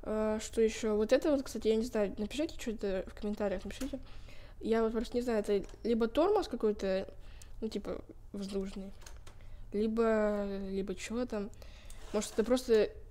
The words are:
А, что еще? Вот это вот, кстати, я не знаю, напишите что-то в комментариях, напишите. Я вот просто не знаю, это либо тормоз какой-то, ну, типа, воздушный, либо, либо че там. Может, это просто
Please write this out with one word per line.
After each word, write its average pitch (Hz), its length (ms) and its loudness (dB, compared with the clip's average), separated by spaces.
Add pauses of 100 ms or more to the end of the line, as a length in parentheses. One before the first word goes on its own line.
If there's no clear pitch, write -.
А, 214 380 0
что - 220 0
еще? 220 340 2
Вот 214 160 4
это 294 180 6
вот, 277 120 4
кстати, 220 260 -2
я 220 80 6
не 226 80 2
знаю, 208 320 0
напишите 240 420 -2
что-то 202 480 -2
в - 140 -12
комментариях, 208 440 -2
напишите. 262 360 -6 (600)
Я 226 220 4
вот 220 100 2
просто 233 240 -2
не 240 60 2
знаю, 226 180 2
это 202 220 2 (220)
либо 226 240 4
тормоз 349 400 4
какой-то, 208 580 0 (540)
ну, 220 80 -4
типа, - 340 -4 (300)
воздушный, 196 580 -6 (840)
либо, 214 760 4 (240)
либо 196 240 -2
че 240 320 -4
там. 214 240 -4 (600)
Может, 214 200 -2
это 226 120 4
просто 233 460 6 (200)